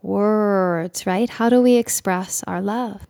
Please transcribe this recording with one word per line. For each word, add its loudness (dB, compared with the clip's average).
Words, 0
right? 0
How 0
do 4
we 6
express -2
our -6
love? -6